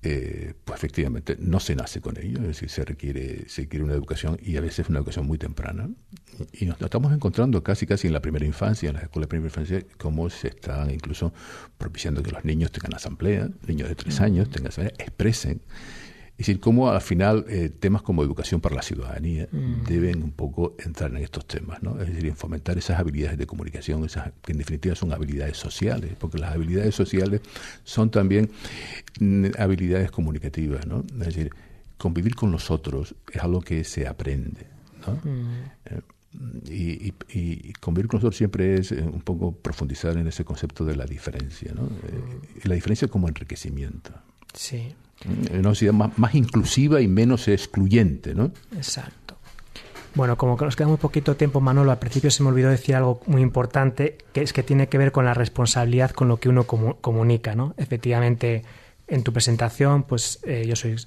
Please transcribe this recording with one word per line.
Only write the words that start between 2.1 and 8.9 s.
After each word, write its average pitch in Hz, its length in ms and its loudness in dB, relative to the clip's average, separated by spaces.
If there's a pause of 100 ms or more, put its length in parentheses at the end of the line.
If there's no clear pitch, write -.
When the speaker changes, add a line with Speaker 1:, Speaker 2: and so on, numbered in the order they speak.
Speaker 1:
ello, 117 220 -6
es 110 80 -4
decir, 73 220 -6
se 71 140 -4
requiere, 69 640 -8
se - 140 -10
requiere 73 220 -6
una 73 100 0
educación 78 480 -4
y 80 140 -4
a 71 40 0
veces 80 280 -4
una 78 100 2
educación 69 280 -4
muy 78 120 -2
temprana. 85 500 -6 (640)
Y - 140 -4
nos 85 140 -4
estamos 127 320 0
encontrando 113 500 2
casi, - 240 0
casi 101 220 0
en 80 40 2
la 73 80 2
primera 73 240 -2
infancia, 90 440 0
en 71 80 -2